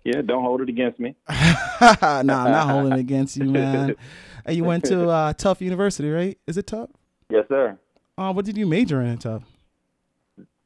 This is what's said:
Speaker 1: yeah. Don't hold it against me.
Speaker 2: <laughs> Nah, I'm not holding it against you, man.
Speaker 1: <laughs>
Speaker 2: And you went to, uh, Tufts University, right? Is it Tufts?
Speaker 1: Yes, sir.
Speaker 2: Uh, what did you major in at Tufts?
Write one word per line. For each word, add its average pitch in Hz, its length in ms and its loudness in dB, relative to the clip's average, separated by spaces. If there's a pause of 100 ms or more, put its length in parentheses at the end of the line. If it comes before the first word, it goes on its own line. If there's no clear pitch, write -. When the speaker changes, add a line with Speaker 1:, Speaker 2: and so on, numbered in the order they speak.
Speaker 1:
yeah. 127 160 0
Don't 127 240 -2
hold 127 160 0
it 127 80 -4
against 123 320 -4
me. 120 200 -8
Speaker 2:
<laughs> 147 360 2 (240)
Nah, 226 220 10
I'm 143 240 2
not 131 420 2
holding 139 240 0
it 131 80 0
against 135 380 -4
you, 139 60 -2
man. 135 560 0
Speaker 1:
<laughs> - 60 -20 (380)
Speaker 2:
And 165 120 -2
you 170 80 0
went 170 220 0
to, 175 240 0
uh, 156 240 0
Tufts 190 260 0
University, 185 500 -2
right? 175 360 -4
Is 165 100 -8
it 202 100 -6
Tufts? 226 280 -12 (340)
Speaker 1:
Yes, 107 220 2
sir. 127 280 0 (380)
Speaker 2:
Uh, 190 160 -4
what 196 140 -4
did 208 100 -8
you 208 100 -2
major 156 360 0
in 120 100 -2
at 117 80 -8
Tufts? 113 260 -10 (1200)